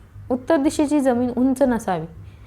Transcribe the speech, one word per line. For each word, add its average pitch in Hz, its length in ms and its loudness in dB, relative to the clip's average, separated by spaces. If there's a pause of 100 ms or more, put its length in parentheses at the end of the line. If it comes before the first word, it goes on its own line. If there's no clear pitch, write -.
(300)
उत्तर 262 260 0
दिशेची 294 440 2
जमीन 247 360 2
उंच 254 260 2
नसावी. 202 440 0 (400)